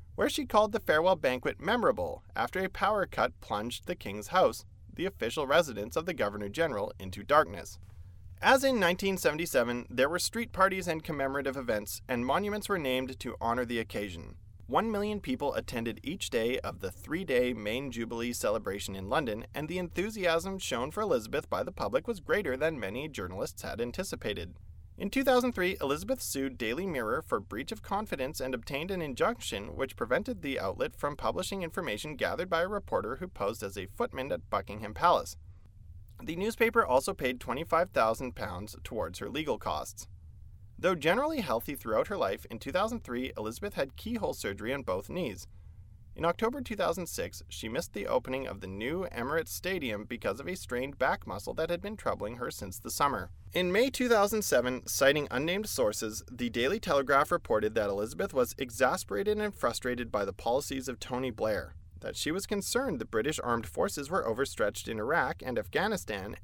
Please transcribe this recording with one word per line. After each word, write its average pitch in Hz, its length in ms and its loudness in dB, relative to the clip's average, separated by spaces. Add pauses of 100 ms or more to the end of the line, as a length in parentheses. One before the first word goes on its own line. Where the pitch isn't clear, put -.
(160)
where 285 140 4
she 285 160 -2
called 214 280 6
the 220 80 0
farewell 175 340 6
banquet 131 460 0
memorable 147 600 2 (120)
after 123 240 0
a 190 100 0
power 202 360 2
cut - 340 0
plunged 110 460 -4
the 175 100 -4
King's - 320 -6
House, 262 380 6 (280)
the 160 120 -2
official 147 420 -2
residence 135 480 2
of 165 100 0
the 180 80 -2
Governor-General, 107 840 0
into 95 240 -8
darkness. 104 560 4 (640)
As 254 220 8
in 262 160 4
nineteen 185 380 4
seventy-seven, 135 720 2
there 127 200 4
were 170 100 0
street - 320 -2
parties 185 360 4
and 160 160 -2
commemorative 139 520 0
events, 113 540 -2
and 123 160 2
monuments 202 420 2
were 190 120 2
named 131 400 0
to 113 200 -6
honor 120 240 2
the 117 160 0
occasion. 101 560 -6 (320)
One 190 240 2
million 208 280 0
people 131 340 -2
attended 117 480 -2
each - 280 -4
day 120 300 2
of 101 200 -6
the 95 120 -6
three-day 131 600 0
main 117 380 -2
Jubilee 117 420 -4
celebration 104 640 0
in 95 140 -6
London, 117 440 0
and 151 140 -4
the 175 100 -4
enthusiasm 180 800 0
shown 131 320 -2
for 208 100 -4
Elizabeth 135 480 0
by 185 120 0
the - 100 -4
public 233 360 0
was 220 120 -4
greater 156 380 0
than 151 220 0
many 113 280 -4
journalists 101 540 -6
had - 180 -6
anticipated. 110 760 -4 (420)
In 196 120 -4
two 262 140 2
thousand 254 300 6
three, 180 280 2
Elizabeth 165 400 0
sued 135 360 -2
Daily 120 300 0
Mirror 131 360 0
for 113 160 0
breach 110 320 -6
of 214 100 -8
confidence 175 580 -2
and 131 160 -2
obtained 143 360 -4
an 185 100 -2
injunction 135 720 -2
which 131 200 -2
prevented 175 460 0
the 139 180 -2
outlet - 360 -2
from - 200 -2
publishing 185 480 -2
information 127 520 -4
gathered 110 340 -2
by 165 120 2
a 180 60 0
reporter 123 500 -2
who 185 100 -8
posed 110 360 -2
as 98 140 -6
a 92 100 -6
footman 135 440 -4
at 85 180 -4
Buckingham 107 440 -4
Palace. 156 440 4 (840)
The 165 120 -4
newspaper 226 500 4
also 135 300 4
paid 127 240 0
twenty-five 160 500 0
thousand 113 460 2
pounds 98 480 -6
towards 87 360 -4
her 101 100 -6
legal 143 280 -2
costs. - 500 -6 (720)
Though 185 160 2
generally 233 480 2
healthy 123 320 -2
throughout 117 340 0
her 202 100 -4
life, 107 340 0
in 113 80 -8
two 139 120 -6
thousand 214 320 0
three, 127 320 -4
Elizabeth 113 380 -6
had 139 220 -2
keyhole 208 380 -4
surgery 104 380 -4
on 139 120 -2
both 98 260 -2
knees. 156 380 -4 (680)
In 156 100 -2
October 233 360 0
two 240 140 -6
thousand 170 320 0
six, - 420 -6
she - 200 -8
missed 135 240 -4
the - 120 -4
opening 127 400 0
of 101 160 -8
the 92 60 -8
new 123 440 -4
Emirates 147 360 -2
Stadium 135 560 -2
because 110 360 -2
of 143 80 -8
a 185 80 -4
strained 127 440 -4
back 165 260 2
muscle 104 300 -6
that 165 160 0
had 175 100 -2
been 208 160 -6
troubling 117 380 -2
her 123 160 -6
since 95 260 -10
the 113 140 -8
summer. 123 400 2 (220)
In 180 180 4
May 240 180 6
two 247 200 0
thousand 208 340 6
seven, 123 420 4
citing 139 460 6
unnamed 175 380 0
sources, 107 520 0 (100)
the 123 180 -2
Daily 127 300 2
Telegraph 143 520 4
reported 107 440 2
that 104 140 4
Elizabeth 110 440 -2
was 123 240 2
exasperated 185 800 2
and 208 160 0
frustrated 120 560 0
by 101 140 2
the 98 80 -2
policies 131 540 0
of 120 120 -6
Tony 127 300 -2
Blair, 110 460 -2 (260)
that 104 160 -6
she 147 140 -2
was 185 160 -2
concerned 208 520 0
the 113 60 -4
British 117 340 0
armed 117 280 0
forces 151 420 -2
were 180 180 0
overstretched 113 600 0
in 113 120 -2
Iraq 139 460 0
and 120 140 0
Afghanistan, 117 840 -2